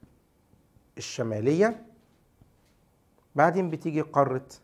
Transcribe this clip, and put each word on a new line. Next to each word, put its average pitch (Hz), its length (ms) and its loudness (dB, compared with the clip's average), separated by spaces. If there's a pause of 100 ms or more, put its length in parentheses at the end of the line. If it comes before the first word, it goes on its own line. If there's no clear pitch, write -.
(1000)
الشمالية، 131 880 -2 (1500)
بعدين 170 360 2
بتيجي 156 300 -4
قارة 135 460 0 (160)